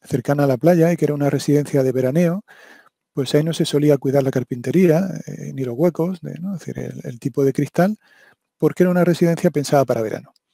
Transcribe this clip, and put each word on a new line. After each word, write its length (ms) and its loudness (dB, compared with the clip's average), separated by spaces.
cercana 400 -2
a 40 2
la 100 2
playa, 340 4
y 60 -2
que 80 0
era 100 -2
una 160 0
residencia 500 0
de 100 0
veraneo, 540 0
pues 200 -4
ahí 100 2
no 80 -4
se 140 -2
solía 320 2
cuidar 240 0
la 80 0
carpintería, 800 0
eh, 300 -12
ni 80 -6
los 120 -6
huecos, 460 -2
de, 180 -12
¿no? 140 -8
Es 60 -10
decir, 180 -12
el, 280 -10
el 140 -12
tipo 240 -4
de 100 2
cristal, 440 0
porque 240 2
era 80 4
una 120 2
residencia 460 2
pensada 340 2
para 200 -2
verano. 280 -8